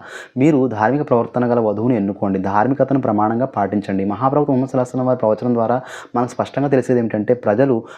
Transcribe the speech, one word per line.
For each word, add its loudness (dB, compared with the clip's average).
మీరు 4
ధార్మిక 0
ప్రవర్తన 2
గల 2
వధువును 0
ఎన్నుకోండి. -2
ధార్మికతను 0
ప్రమాణంగా 0
పాటించండి. -2
మహాప్రవక్త 0
ముహమ్మద్ 0
సల్లల్లాహు 0
అలైహి -12
వసల్లం -2
వారి 0
ప్రవచనం 0
ద్వారా 0
మనకు 0
స్పష్టంగా -4
తెలిసేది 2
ఏమిటంటే 0
ప్రజలు 0